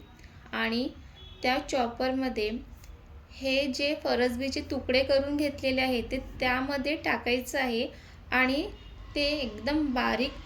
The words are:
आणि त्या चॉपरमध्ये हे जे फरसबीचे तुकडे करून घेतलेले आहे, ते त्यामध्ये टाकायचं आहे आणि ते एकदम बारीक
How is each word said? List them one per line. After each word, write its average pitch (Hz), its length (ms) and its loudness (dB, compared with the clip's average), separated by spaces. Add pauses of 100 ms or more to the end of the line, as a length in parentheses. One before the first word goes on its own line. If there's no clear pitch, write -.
(520)
आणि 226 380 0 (540)
त्या 262 140 2
चॉपरमध्ये 254 960 0 (800)
हे 269 340 2
जे 285 380 2
फरसबीचे 254 580 2
तुकडे 262 420 2
करून 285 340 4
घेतलेले 269 440 2
आहे, 254 200 2
ते 233 160 -4 (220)
त्यामध्ये 269 560 2
टाकायचं 254 640 0
आहे 240 280 0 (440)
आणि 262 380 4 (460)
ते 294 80 4
एकदम 285 720 0
बारीक 233 380 2 (140)